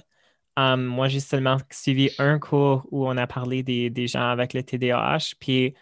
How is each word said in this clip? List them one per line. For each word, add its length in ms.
Euh, 160
moi, 320
j'ai 120
seulement 380
suivi 460
un 220
cours 520
où 160
on 80
a 120
parlé 360
des, 260
des 180
gens 220
avec 240
le 100
T 140
D 140
A 240
H, 240
puis 420